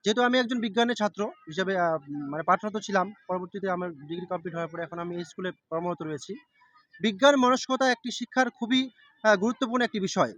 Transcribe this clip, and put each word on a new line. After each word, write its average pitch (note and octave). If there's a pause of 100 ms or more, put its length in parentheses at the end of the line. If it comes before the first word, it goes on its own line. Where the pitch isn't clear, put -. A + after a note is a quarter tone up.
যেহেতু A3
আমি B3
একজন B3
বিজ্ঞানের A#3
ছাত্র G#3 (260)
হিসেবে, F3+
আহ, E3 (300)
মানে, D#3
পাঠরত F#3+ (100)
ছিলাম, G3 (200)
পরবর্তীতে F#3
আমার F3+ (200)
ডিগ্রি F3
কমপ্লিট F3
হওয়ার E3
পরে E3+
এখন E3+
আমি F3
এই F3
স্কুলে F#3 (180)
কর্মরত E3+
রয়েছি। D#3 (680)
বিজ্ঞান A3+
মনস্কতা B3+
একটি A#3+
শিক্ষার B3
খুবই, B3 (440)
আহ, G#3+
গুরুত্বপূর্ণ A#3+
একটি A3
বিষয় D#3+